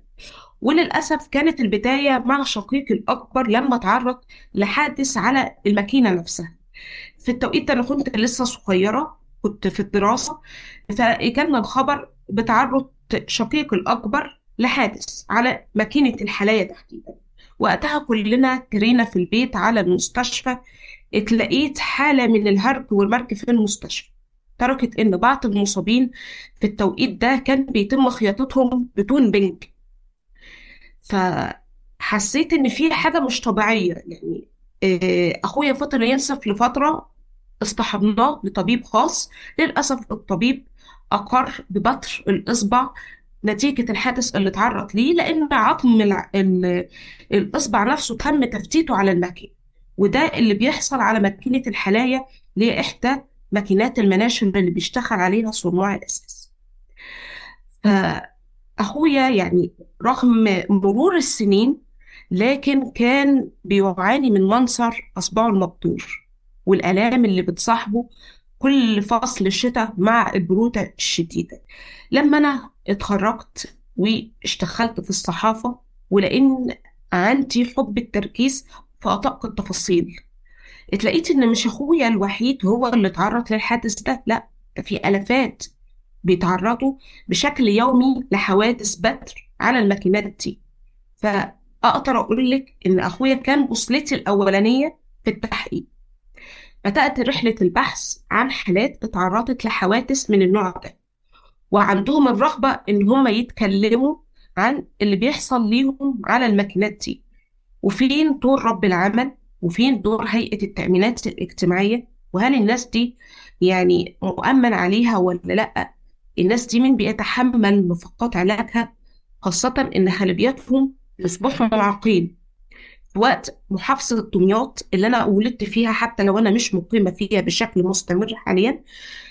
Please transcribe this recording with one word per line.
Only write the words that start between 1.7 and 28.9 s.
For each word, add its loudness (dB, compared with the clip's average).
مع 0
شقيقي -4
الأكبر -2
لما 2
تعرض 0
لحادث -2
على 0
الماكينة 2
نفسها. -4
في -4
التوقيت -2
ده 0
أنا 0
كنت -4
لسه 0
صغيرة، -2
كنت -4
في -4
الدراسة، -2
فكان 0
الخبر -2
بتعرض 0
شقيقي -2
الأكبر -4
لحادث -2
على -2
ماكينة 2
الحلاية 0
تحديدًا. -20
وقتها 0
كلنا 0
جرينا 2
في -4
البيت 0
على 2
المستشفى، -2
اتلقيت 0
حالة 0
من 2
الهرج 0
والمرج 0
في -6
المستشفى، -2
تركت -2
إن 2
بعض 0
المصابين 0
في 0
التوقيت 0
ده 0
كان 2
بيتم 2
خياطتهم 0